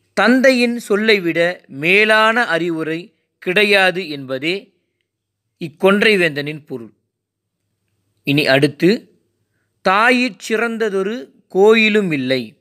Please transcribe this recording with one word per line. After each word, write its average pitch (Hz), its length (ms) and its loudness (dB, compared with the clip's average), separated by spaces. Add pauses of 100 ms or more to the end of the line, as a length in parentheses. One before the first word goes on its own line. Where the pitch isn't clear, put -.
(140)
தந்தையின் 240 680 2
சொல்லை 214 400 0
விட 170 480 -2
மேலான 214 800 2
அறிவுரை 165 680 -6 (260)
கிடையாது 190 720 0
என்பதே 143 640 -8 (880)
இக்கொன்றைவேந்தனின் 170 1040 -2
பொருள். 113 280 -14 (1300)
இனி 143 240 -2
அடுத்து, 147 760 0 (680)
"தாயிற் 240 500 0 (100)
சிறந்ததொரு 220 800 -4 (180)
கோயிலும் 214 640 4
இல்லை". 127 500 -4